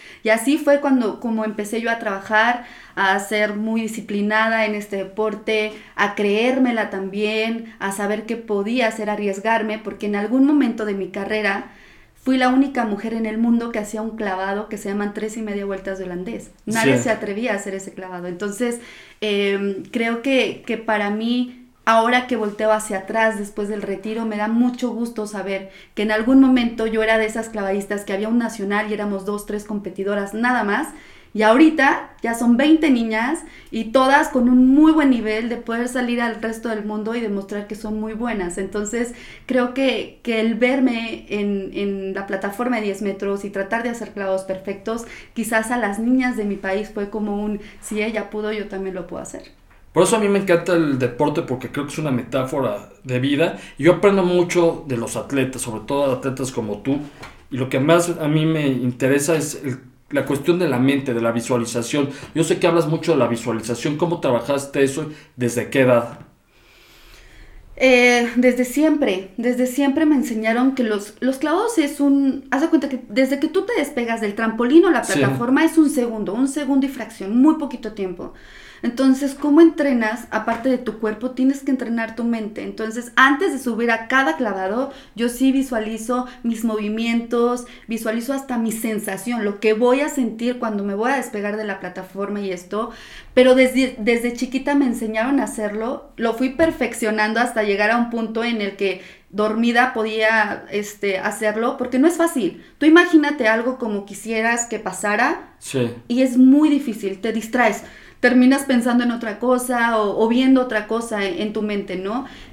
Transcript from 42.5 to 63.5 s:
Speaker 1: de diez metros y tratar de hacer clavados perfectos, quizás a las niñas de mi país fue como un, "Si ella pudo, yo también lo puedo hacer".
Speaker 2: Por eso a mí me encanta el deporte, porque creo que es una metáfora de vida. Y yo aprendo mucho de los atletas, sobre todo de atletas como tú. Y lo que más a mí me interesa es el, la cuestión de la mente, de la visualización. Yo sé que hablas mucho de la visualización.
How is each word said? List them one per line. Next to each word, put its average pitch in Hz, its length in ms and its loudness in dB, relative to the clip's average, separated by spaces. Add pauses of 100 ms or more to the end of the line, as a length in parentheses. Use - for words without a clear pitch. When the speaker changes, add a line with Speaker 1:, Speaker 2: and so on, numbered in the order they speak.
Speaker 1:
de 214 60 -2
diez 196 180 -4
metros 202 440 -4
y 202 40 -6
tratar 196 340 -4
de 247 60 -2
hacer 226 220 -8
clavados 190 320 -2
perfectos, 196 600 -6 (300)
quizás 220 340 -2
a 247 80 0
las 202 220 -2
niñas 247 380 0
de 208 80 -2
mi 202 100 -2
país 196 360 -4
fue 202 180 -6
como 208 340 -4
un, 208 160 -4 (220)
"Si 214 200 -6
ella 208 280 -4
pudo, 214 220 -6
yo 208 160 -6
también 190 280 -8
lo 175 100 -10
puedo - 160 -10
hacer". - 220 -14 (500)
Speaker 2:
Por 165 100 6
eso 185 120 2
a 220 40 4
mí 208 100 2
me 202 100 4
encanta 180 340 2
el 156 240 2
deporte, 147 460 0
porque 123 260 -6
creo 143 160 -4
que 147 60 -10
es - 80 -12
una 156 120 -2
metáfora 127 800 -2 (140)
de 127 160 -2
vida. 143 380 0 (200)
Y 135 60 -6
yo 170 100 8
aprendo 196 300 4
mucho 175 640 2
de 135 100 -4
los 113 200 -4
atletas, 131 440 -2
sobre 110 240 -8
todo 143 220 0
de 131 100 2
atletas 131 340 -6
como 104 280 -4
tú. 135 200 -2 (520)
Y 127 60 -6
lo 127 120 -2
que 135 100 0
más 170 300 4 (120)
a 156 60 -2
mí 156 180 2
me 156 220 0
interesa 135 680 0
es 151 300 -4
el, 127 140 -6 (320)
la - 140 0
cuestión 151 340 0
de 175 100 0
la 123 80 0
mente, 131 380 2
de 117 60 -2
la 117 100 2
visualización. 120 800 -2 (260)
Yo 156 80 2
sé 175 160 0
que 180 80 2
hablas 165 200 2
mucho 160 260 0
de 147 40 0
la 120 100 2
visualización. 117 720 -4